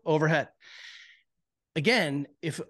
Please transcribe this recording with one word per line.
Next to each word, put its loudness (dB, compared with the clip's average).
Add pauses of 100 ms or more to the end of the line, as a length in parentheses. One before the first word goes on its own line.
overhead. 2 (1300)
Again, 0 (160)
if -6